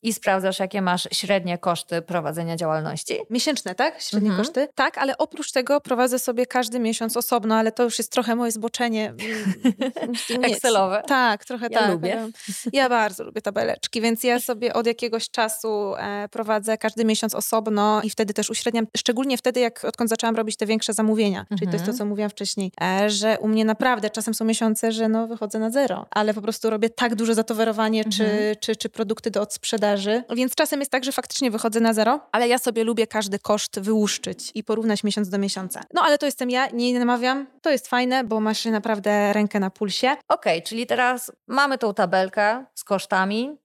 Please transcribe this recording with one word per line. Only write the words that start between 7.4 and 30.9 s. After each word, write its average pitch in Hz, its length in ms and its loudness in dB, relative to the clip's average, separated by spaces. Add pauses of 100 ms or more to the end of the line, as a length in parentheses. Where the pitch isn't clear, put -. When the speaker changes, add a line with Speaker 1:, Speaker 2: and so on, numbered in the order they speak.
Speaker 2:
ale 220 160 2
to 247 100 0
już 233 160 0
jest 226 140 -4
trochę 233 240 0
moje 233 160 -2
zboczenie. 220 560 -2
Mm, 220 1040 -2 (180)
Speaker 1:
<laughs> 240 100 0
Speaker 2:
nie, 254 60 2
Speaker 1:
Excelowe? 208 600 2
Speaker 2:
tak, 247 380 2
trochę 240 260 -8
Speaker 1:
Ja 226 100 2
Speaker 2:
tak, 208 100 4
Speaker 1:
lubię. 185 300 -2
Speaker 2:
ale 226 100 -8 (420)
ja 269 160 4
bardzo 214 360 0
lubię - 180 -8
tabeleczki, - 580 -2
więc 226 240 0
ja 240 160 4
sobie 233 340 -2
od 226 120 2
jakiegoś 233 440 -4
czasu, 220 680 -2
e, 202 320 -6
prowadzę 220 480 -2
każdy 220 260 -2
miesiąc 220 300 0
osobno 214 680 2
i 214 80 -2
wtedy 214 240 -2
też - 160 -2
uśredniam, 226 360 0 (100)
szczególnie 254 420 0
wtedy, 247 220 0
jak 233 240 0
odkąd - 260 -2
zaczęłam 226 260 0
robić 220 200 -2
te 214 100 -2
większe 220 260 0
zamówienia, 214 560 2
czyli 202 180 -2
to 175 60 -2
jest 165 120 -2
to, 202 60 -2
Speaker 1:
Mhm. 247 80 -4
Speaker 2:
co 214 60 -4
mówiłam 208 260 -2
wcześniej, 196 420 -4 (100)
e, 190 280 2
że 208 280 2
u 214 100 -2
mnie 220 160 4
naprawdę 220 460 2
czasem 220 240 -4
są 226 100 -4
miesiące, 226 480 2
że 220 160 0
no, 226 180 2
wychodzę 220 320 -6
na 220 120 0
zero, 247 400 0
ale 214 240 2
po 214 80 -4
prostu 220 280 -2
robię 220 200 0
tak 233 240 0
duże 226 200 2
zatowarowanie, 220 680 2
czy, 214 200 0
Speaker 1:
Mhm. 208 360 2
Speaker 2:
czy, 220 160 -2
czy 220 120 -6
produkty 220 420 -4
do 196 120 0
odsprzedaży, 208 460 -2 (460)
więc 247 200 0
czasem 302 260 0
jest 277 120 -4